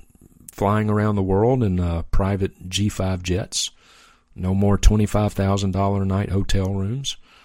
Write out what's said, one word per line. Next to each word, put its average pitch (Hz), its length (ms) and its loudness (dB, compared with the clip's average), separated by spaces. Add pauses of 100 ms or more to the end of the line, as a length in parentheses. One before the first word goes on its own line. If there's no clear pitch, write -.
(520)
flying 107 380 0
around 107 240 2
the 101 80 0
world 107 400 2
in, 92 180 0
uh, 85 300 -2
private 95 580 0
G 98 200 -2
five 95 340 -4
jets. - 480 -4 (640)
No 92 200 -2
more 98 240 2
twenty-five 104 540 4
thousand 98 400 0
dollar 98 300 -2
a 98 40 -2
night 95 240 -2
hotel 98 420 0
rooms. 107 440 -6 (280)